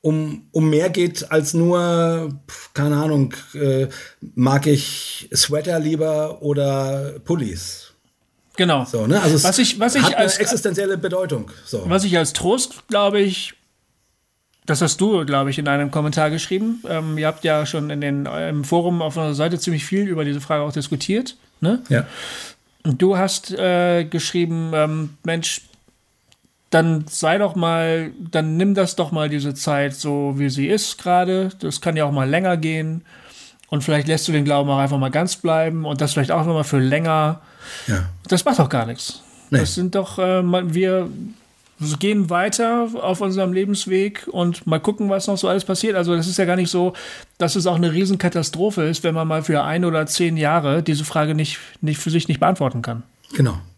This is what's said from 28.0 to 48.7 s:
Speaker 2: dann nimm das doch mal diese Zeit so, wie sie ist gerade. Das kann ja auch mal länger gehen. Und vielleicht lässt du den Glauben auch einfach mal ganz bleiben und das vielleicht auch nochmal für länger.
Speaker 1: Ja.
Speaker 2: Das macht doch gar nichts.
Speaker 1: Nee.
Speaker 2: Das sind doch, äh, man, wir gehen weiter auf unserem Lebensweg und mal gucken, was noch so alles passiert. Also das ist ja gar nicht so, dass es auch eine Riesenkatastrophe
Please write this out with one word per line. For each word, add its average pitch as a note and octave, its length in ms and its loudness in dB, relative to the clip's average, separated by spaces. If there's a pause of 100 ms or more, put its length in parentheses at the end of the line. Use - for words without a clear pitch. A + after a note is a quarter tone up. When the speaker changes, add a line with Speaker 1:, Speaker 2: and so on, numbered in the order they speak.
Speaker 2:
dann D#3+ 260 0
nimm G3 180 2
das F#3 200 0
doch D#3+ 160 -2
mal D3+ 180 0
diese D3 260 -4
Zeit C#3+ 400 -2
so, C#3+ 420 -2
wie C#3 140 0
sie C#3 180 -2
ist G#3 300 -2
gerade. F#3 600 2
Das D#3 220 -6
kann E3 160 -2
ja D3+ 80 2
auch C#3+ 80 0
mal C3+ 180 0
länger F3+ 260 2
gehen. D#3+ 480 -2 (640)
Und C#3+ 140 -2
vielleicht D3 260 2
lässt D#3+ 200 0
du E3 40 0
den D3 120 2
Glauben C#3+ 260 2
auch C#3 80 2
einfach C#3 200 2
mal C3 120 0
ganz E3 260 0
bleiben D#3+ 480 0
und D3 160 -4
das C#3+ 120 0
vielleicht C#3+ 180 0
auch E3 160 2
nochmal D#3 180 2
für C#3 140 2
länger. D#3 640 2 (460)
Speaker 1:
Ja. F#2 220 0 (200)
Speaker 2:
Das F#3 160 2
macht C#4+ 160 4
doch C3+ 80 4
gar A#2 180 0
nichts. - 360 -10 (280)
Speaker 1:
Nee. C3+ 100 4
Speaker 2:
Das - 140 -2
sind F3+ 220 -2
doch, F#3+ 220 -4
äh, F#3 240 2
man, F3+ 320 0
wir F#3 340 0 (880)
gehen G3+ 320 2
weiter A3+ 580 0 (120)
auf F#3 200 -2
unserem F#3+ 320 0
Lebensweg F#3+ 800 -2
und F3 360 -2
mal D#3+ 140 0
gucken, G#3 280 -2
was G3 200 0
noch G3 100 0
so F#3+ 100 0
alles F#3 160 0
passiert. G3 320 0
Also F3 180 0
das E3+ 140 0
ist F3+ 80 -4
ja G3 80 2
gar F3 120 2
nicht F3 140 0
so, F3+ 220 2 (460)
dass E3+ 180 0
es F3+ 100 0
auch F3+ 100 2
eine E3+ 160 2
Riesenkatastrophe F3+ 880 0